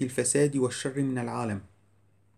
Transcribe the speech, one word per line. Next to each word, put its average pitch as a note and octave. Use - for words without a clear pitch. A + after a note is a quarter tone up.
الفساد C#3
والشر C3
من C3
العالم، A#2